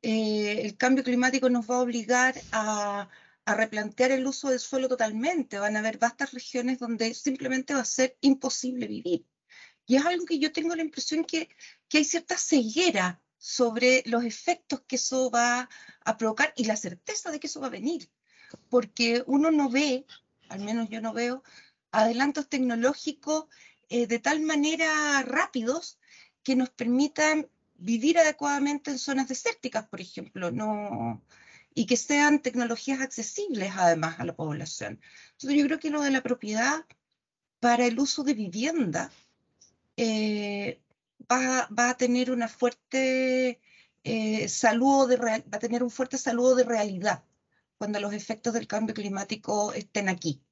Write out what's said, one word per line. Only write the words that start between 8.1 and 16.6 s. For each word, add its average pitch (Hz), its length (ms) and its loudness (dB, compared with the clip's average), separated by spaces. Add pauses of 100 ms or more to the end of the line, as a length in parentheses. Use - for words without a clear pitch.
imposible 254 640 0
vivir. 208 400 -4 (600)
Y 247 80 4
es 285 100 4
algo 349 200 0
que 330 120 -2
yo 311 140 0
tengo 330 240 -2
la 330 80 -2
impresión 311 400 -4
que, 330 260 -4 (400)
que 302 100 2
hay 302 60 4
cierta 339 320 -4
ceguera 220 840 2 (200)
sobre 247 600 4
los 233 180 0
efectos 269 640 -4
que 254 80 -4
eso 254 340 0
va 240 380 0 (380)
a 220 120 -2
provocar 226 380 0
y 247 80 -2